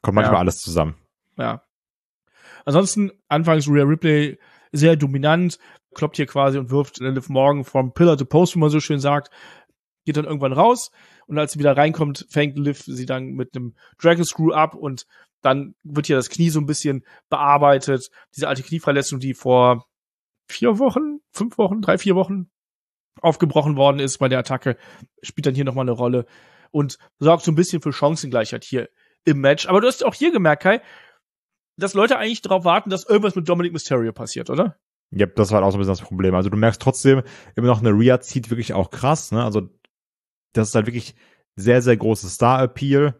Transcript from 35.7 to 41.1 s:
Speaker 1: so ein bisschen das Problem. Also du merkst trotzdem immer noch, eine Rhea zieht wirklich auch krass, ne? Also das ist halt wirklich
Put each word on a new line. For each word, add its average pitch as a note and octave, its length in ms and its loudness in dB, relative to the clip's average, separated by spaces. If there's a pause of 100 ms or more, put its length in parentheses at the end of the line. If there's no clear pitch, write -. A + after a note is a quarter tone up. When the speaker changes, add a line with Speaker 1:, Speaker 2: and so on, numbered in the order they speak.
Speaker 1:
so F#2+ 60 -2
ein G2 40 -2
bisschen G2 140 0
das F#2 80 -10
Problem. F#2 320 0
Also F#2 160 0
du G#2 60 -4
merkst A2+ 260 2
trotzdem C3+ 400 2 (340)
immer A#2 120 0
noch, A2+ 120 2
eine A2+ 100 2
Rhea A#2+ 300 4
zieht A#2+ 300 -8
wirklich A#2 240 -6
auch F#2 160 -2
krass, - 420 -2
ne? A2+ 120 0
Also G#2 240 -4 (840)
das A2 160 0
ist - 60 -12
halt A2 120 2
wirklich A#2+ 280 -10 (420)